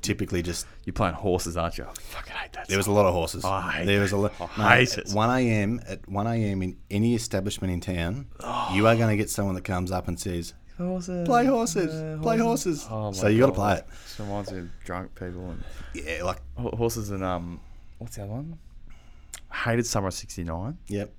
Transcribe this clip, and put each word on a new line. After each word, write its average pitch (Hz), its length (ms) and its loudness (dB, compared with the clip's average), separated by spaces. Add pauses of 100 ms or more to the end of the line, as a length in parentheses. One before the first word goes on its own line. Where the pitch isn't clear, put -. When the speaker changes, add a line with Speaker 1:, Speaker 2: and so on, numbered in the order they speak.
Speaker 1:
typically 95 380 0
just 85 260 -4 (180)
Speaker 2:
You're 95 100 -6
playing 90 200 2
horses, 87 420 0
aren't 85 220 -2
you? 65 60 -8
I - 80 -14
fucking - 400 -12
hate - 200 -10
that - 160 -12
Speaker 1:
There 95 100 2
was 95 80 2
a - 20 0
Speaker 2:
song. 101 60 4
Speaker 1:
lot 104 120 8
of 90 80 6
horses. 82 300 -2
Speaker 2:
I 92 280 0
hate 87 140 -2
Speaker 1:
There 101 140 6
was 98 120 4
a 101 40 0
Speaker 2:
that. 98 60 4 (180)
Speaker 1:
lo-, 87 160 -6
Speaker 2:
I 110 220 8
Speaker 1:
mate, 127 120 6
Speaker 2:
hate - 80 -4
it. - 120 -8
Speaker 1:
at 101 40 -4
one 107 160 4
A 127 100 2 (100)
M, 110 360 2
at 95 220 -10
one 101 180 -2
A 117 100 0
M 101 260 2
in 92 140 -4 (140)
any 110 240 4
establishment 101 580 -2
in 87 80 0
town, 90 460 -2 (140)
Speaker 2:
Oh. - 340 -4
Speaker 1:
you 104 120 6
are 117 100 10
gonna 110 200 6
get 104 140 0
someone 98 260 0
that 87 80 -6
comes 90 260 0
up 90 180 -2
and 85 100 -2
says, 85 360 -4 (240)
Speaker 2:
Horses, 180 480 -4
Speaker 1:
"Play 240 200 6
horses, 226 480 2
Speaker 2:
uh, 156 280 -6
Speaker 1:
play 226 160 4
Speaker 2:
horses." 226 460 2
Speaker 1:
horses. - 60 -14
Speaker 2:
Oh 107 200 -2
my 98 60 -4
Speaker 1:
So 95 120 2
you 110 120 8
gotta 131 120 10
Speaker 2:
God. - 40 -2
Speaker 1:
play 101 220 4
it. - 80 -8 (200)
Speaker 2:
Just - 140 -14
reminds 101 320 -4
me 92 80 -6
of 87 80 -8 (160)
drunk 90 300 -6
people 90 360 -8
and - 140 -8 (300)
Speaker 1:
Yeah, 82 280 -6
like 90 180 -2 (160)
Speaker 2:
ho-, 120 200 -4
horses 113 340 0
and, 95 140 -2
um, 87 360 -2 (380)
what's - 180 -12
the 110 60 -8
other 98 100 -8
one? 156 260 -8 (920)
I - 60 -10
hated 117 300 2
Summer 98 220 0
of 90 60 -4
sixty-nine. 92 640 -6 (100)
Speaker 1:
Yep. - 300 -4